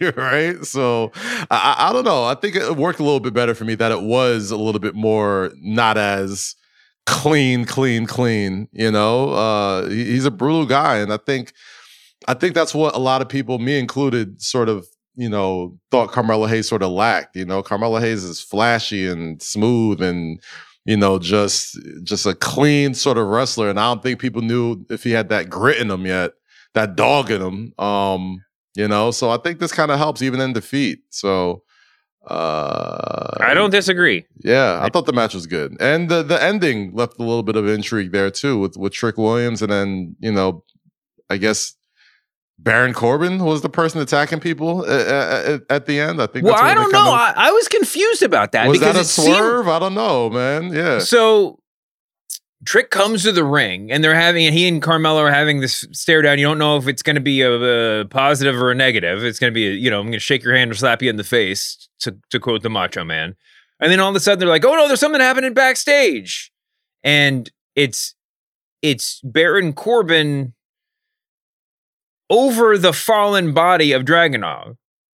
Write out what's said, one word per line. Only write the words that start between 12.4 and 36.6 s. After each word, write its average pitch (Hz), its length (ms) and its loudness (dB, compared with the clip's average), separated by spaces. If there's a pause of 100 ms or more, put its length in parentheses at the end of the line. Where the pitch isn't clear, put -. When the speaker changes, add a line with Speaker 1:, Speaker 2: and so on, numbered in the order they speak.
Speaker 1:
that's 160 180 0
what 151 220 0
a 120 40 -4
lot 131 220 0
of 120 60 -4
people, 127 320 -4
me 135 180 -2
included, 123 640 -4
sort 120 280 0
of, 101 180 -4 (280)
you 123 120 -6
know, 95 500 -4 (140)
thought 117 220 2
Carmelo 110 320 0
Hayes 110 240 -2
sort 107 120 -2
of 92 100 0
lacked, 98 440 -2
you 92 80 -8
know? 95 180 -4
Carmelo 113 380 -4
Hayes 113 240 -2
is 85 160 -12
flashy 107 640 -2
and 82 360 -6
smooth 110 600 0
and, 85 400 -4 (440)
you 107 100 0
know, 98 240 2
just, 98 580 -2 (260)
just 101 220 -6
a 95 80 0
clean 143 600 0
sort 123 240 0
of 110 100 0
wrestler. 113 420 -2
And 101 100 -2
I 113 120 2
don't 110 100 -4
think 127 180 -4
people 120 220 -6
knew 117 480 -2
if 113 140 -8
he 120 80 -2
had 110 160 0
that 92 220 -2
grit 104 300 2
in 107 120 -4
him 92 140 -6
yet, 92 260 -2 (420)
that 107 220 0
dog 123 340 2
in 101 120 -2
him, 98 320 -8 (120)
um, 95 580 -2 (320)
you 104 120 -2
know? 107 240 0
So 117 180 -2
I 117 80 0
think 165 220 -6
this 170 140 -6
kinda 147 240 0
helps 143 240 -2
even 131 180 -2
in 131 140 -2
defeat. 113 460 -4 (100)
So, 90 540 -2 (640)
uh, 71 1160 -6
Speaker 2:
I 123 120 4
don't 202 160 2
disagree. 180 560 0 (180)
Speaker 1:
Yeah, 113 380 2
I 95 80 0
thought 170 160 0
the 147 80 0
match 113 200 0
was 87 120 -10
good. 78 340 -6
And 160 300 0
the, 165 140 0
the 147 180 -2
ending 139 540 -2